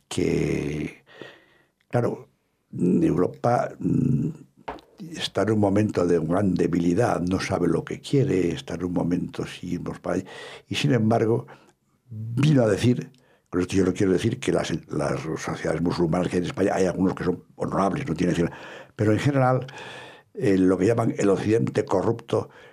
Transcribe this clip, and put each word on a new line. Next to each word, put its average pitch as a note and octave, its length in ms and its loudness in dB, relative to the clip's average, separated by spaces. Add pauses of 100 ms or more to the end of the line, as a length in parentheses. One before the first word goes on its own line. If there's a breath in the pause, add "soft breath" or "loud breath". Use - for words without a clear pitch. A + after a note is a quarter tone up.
que, D2+ 960 -2 (840 loud breath)
claro, - 400 -2 (440)
Europa, F2+ 1080 2
mm, C#3 500 2 (880)
está - 260 -4
en G2+ 80 0
un G#2+ 100 2
momento G2+ 460 2
de F2 120 4
gran F2+ 360 2
debilidad, F2 680 2
no F2+ 200 0
sabe F2 280 0
lo E2 160 0
que - 160 -10
quiere, F#2+ 520 2
está - 220 -8
en F2 100 -6
un F2+ 80 -4
momento, E2+ 540 -2
seguimos F2 540 -8
para F2 160 -2
ahí. F#2 80 -4 (440 loud breath)
Y - 80 -6
sin C#3+ 180 2
embargo, A2+ 520 2 (600 loud breath)
vino A#2+ 540 2
a A2 60 4
decir, G#2 420 2 (400 soft breath)
con F2+ 100 0
esto F#2 160 -2
yo F#2 80 6
no F2+ 80 2
quiero F#2+ 200 2
decir - 260 0
que - 140 -2
las, E2 200 0 (160)
las C#2+ 320 -4
sociedades D#2+ 600 -4
musulmanas F2 460 0
que F#2 80 -2
hay F2+ 60 0
en E2 40 -4
España, F#2+ 280 0
hay F#2+ 120 2
algunos F2 280 0
que - 100 -8
son F2+ 200 -4 (120)
honorables, E2+ 520 -2
no - 60 -2
tiene F2 200 0
que F2 80 0
ser, E2 100 -2 (420 loud breath)
pero G#2+ 180 0
en G2+ 60 2
general, C3 480 2 (680 loud breath)
eh, G2+ 240 2
lo F#2 200 4
que F#2 80 2
llaman A#2 300 2
el G2 140 2
occidente G#2+ 540 2
corrupto, G#2+ 640 -2 (220 loud breath)